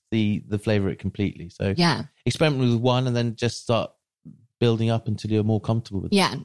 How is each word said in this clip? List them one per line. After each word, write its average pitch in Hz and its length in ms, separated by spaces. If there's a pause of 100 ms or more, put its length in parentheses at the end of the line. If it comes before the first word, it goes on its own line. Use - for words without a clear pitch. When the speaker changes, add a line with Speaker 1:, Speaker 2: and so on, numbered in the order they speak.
(120)
Speaker 1:
the, 107 340
the 101 140
flavour 101 300
it - 100
completely. 95 500
So 98 280
Speaker 2:
Yeah. 170 260 (220)
Speaker 1:
experiment 131 440
with 117 120
one 127 260
and 120 80
then 117 220
just - 240
start 113 300 (680)
building 113 300
up 113 180
until 107 240
you're 107 120
more 107 180
comfortable 113 400
with 90 100
it. 202 40
Speaker 2:
Yeah, 190 300